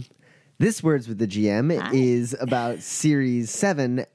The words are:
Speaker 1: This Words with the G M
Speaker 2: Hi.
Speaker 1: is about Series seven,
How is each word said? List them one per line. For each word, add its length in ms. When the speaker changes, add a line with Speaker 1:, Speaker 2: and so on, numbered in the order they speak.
Speaker 1:
This 260
Words 240
with 100
the 100
G 220
M 200
Speaker 2:
Hi. 240
Speaker 1:
is 480
about 400
Series 680
seven, 640